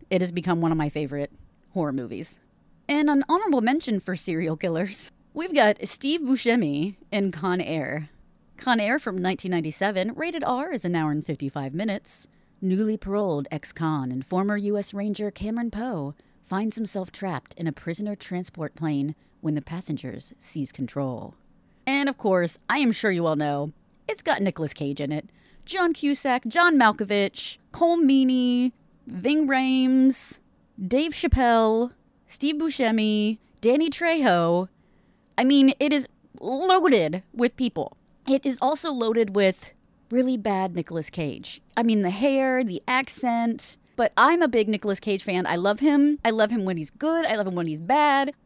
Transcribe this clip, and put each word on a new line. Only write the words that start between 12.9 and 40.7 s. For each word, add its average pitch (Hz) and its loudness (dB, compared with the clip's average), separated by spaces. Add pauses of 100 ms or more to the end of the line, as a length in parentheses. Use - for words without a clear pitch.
paroled 190 -2
ex-con 151 -4
and 131 -6
former 196 -2
U 202 -2
S 202 -8
Ranger 208 -4
Cameron 226 -6
Poe 202 -6 (280)
finds 208 -4
himself 202 -8
trapped 180 -8
in 165 -6
a 156 -2
prisoner 208 -6
transport 180 -8
plane 151 -2 (280)
when 156 -2
the 147 -2
passengers - -10
seize - -8
control. 131 -8 (500)
And 277 0
of 262 -8
course, 180 2 (100)
I 254 0
am 254 4
sure 208 0
you 170 0
all 156 2
know, 147 -2 (340)
it's 415 -6
got 311 0
Nicolas 165 -2
Cage 139 -6
in 143 -4
it. 151 -8 (360)
John 349 0
Cusack, 269 -2
John 330 4
Malkovich, 208 2 (160)
Colm 339 4
Meaney, 254 4 (340)
Ving 285 0
Rhames, 262 2 (420)
Dave 262 0
Chappelle, 233 4 (340)
Steve 302 -4
Buscemi, 220 0 (240)
Danny 294 4
Trejo. 185 2 (680)
I 220 0
mean, 269 6
it 294 2
is 285 -2 (320)
loaded 269 2 (120)
with 240 0
people. 220 -4 (300)
It 269 2
is 262 -2
also 302 0
loaded 226 0
with 196 0 (380)
really 254 2
bad 190 -2